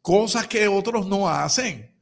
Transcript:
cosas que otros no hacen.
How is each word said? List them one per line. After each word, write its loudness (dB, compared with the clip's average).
cosas 2
que 2
otros 0
no 0
hacen. -2